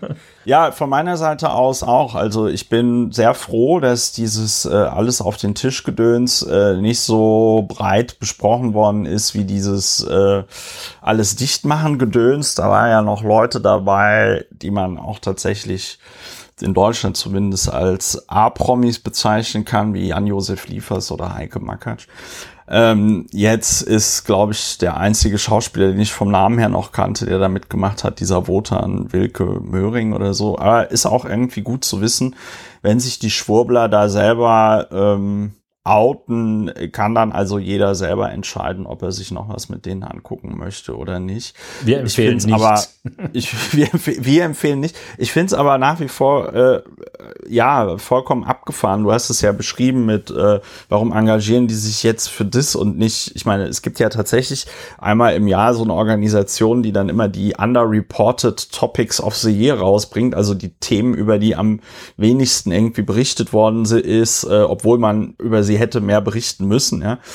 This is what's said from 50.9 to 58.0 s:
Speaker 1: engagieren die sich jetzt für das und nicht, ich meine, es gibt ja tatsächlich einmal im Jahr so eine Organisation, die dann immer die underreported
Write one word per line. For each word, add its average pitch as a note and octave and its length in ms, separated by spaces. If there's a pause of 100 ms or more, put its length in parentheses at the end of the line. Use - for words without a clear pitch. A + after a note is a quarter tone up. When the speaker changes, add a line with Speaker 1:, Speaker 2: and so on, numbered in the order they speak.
Speaker 1:
engagieren A2 560
die A2+ 60
sich G#2+ 280
jetzt A2+ 260
für - 160
das B2 300
und G2 240
nicht, G#2+ 380
ich - 100
meine, G2 180
es - 180
gibt - 160
ja A2+ 100
tatsächlich A#2 580 (320)
einmal G#2+ 360
im G2+ 140
Jahr G#2 260
so A2+ 100
eine A2 100
Organisation, G#2+ 880
die A2 100
dann G2 160
immer G2+ 200
die G2 280
underreported A2+ 1160